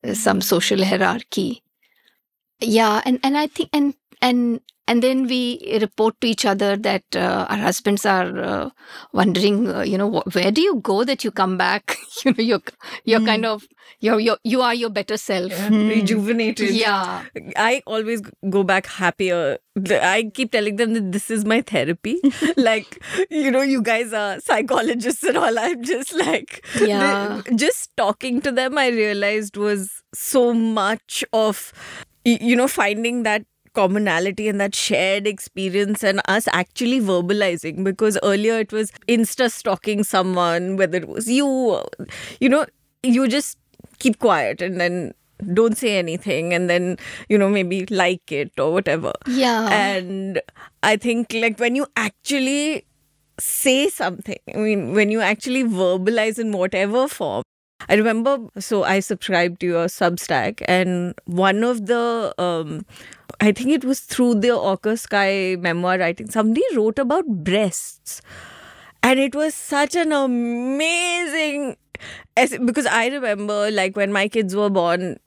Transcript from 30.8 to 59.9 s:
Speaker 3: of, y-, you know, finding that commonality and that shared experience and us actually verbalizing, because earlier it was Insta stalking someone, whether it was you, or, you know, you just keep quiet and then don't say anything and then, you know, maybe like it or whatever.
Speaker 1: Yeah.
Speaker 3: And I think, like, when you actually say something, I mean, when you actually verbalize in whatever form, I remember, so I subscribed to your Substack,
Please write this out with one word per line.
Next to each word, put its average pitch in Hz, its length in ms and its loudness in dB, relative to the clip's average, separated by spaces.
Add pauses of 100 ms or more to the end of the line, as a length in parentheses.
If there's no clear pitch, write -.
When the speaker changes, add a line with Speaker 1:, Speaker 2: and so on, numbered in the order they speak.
Speaker 3:
of, 214 400 0 (520)
y-, 240 160 4
you 240 140 4
know, 247 120 4
finding 233 560 0
that 214 220 0 (280)
commonality 196 760 0
and 202 140 0
that 202 140 -2
shared 196 500 0
experience 202 800 -2
and 196 240 2
us 208 240 2
actually 240 500 0
verbalizing, 180 840 0
because 196 380 0
earlier 214 380 2
it 214 120 -2
was 214 200 -4 (160)
Insta 233 440 2
stalking 208 520 -2
someone, 180 760 0
whether 180 220 2
it - 80 -10
was 226 200 -6
you, 269 200 2
or, 254 400 0 (520)
you 262 100 0
know, 285 180 2 (340)
you 254 260 2
just 269 300 -4 (400)
keep 240 220 0
quiet 151 420 0
and 180 180 -4
then 175 320 -2 (440)
don't 220 200 4
say 214 220 -2
anything 170 560 -2
and 175 160 0
then, 180 280 0 (320)
you 208 80 4
know, 196 120 4
maybe 190 380 0
like 185 440 0
it 143 280 -4
or 147 120 2
whatever. 165 400 0 (140)
Speaker 1:
Yeah. 247 460 0
Speaker 3:
And 196 680 -2 (440)
I 214 120 4
think, 233 380 -2
like, 226 260 0
when 240 160 0
you 277 200 -2
actually 277 880 -2 (540)
say 277 500 2
something, 190 480 -6 (160)
I - 40 -6
mean, 202 360 -2
when 208 160 4
you 220 120 0
actually 220 420 -2
verbalize 208 720 0
in 226 140 -4
whatever 202 560 0
form, 123 340 -4 (480)
I 185 60 6
remember, 226 420 2 (220)
so 196 240 0
I 196 180 2
subscribed 180 580 -2
to 180 80 -4
your 170 200 2
Substack, 175 840 -2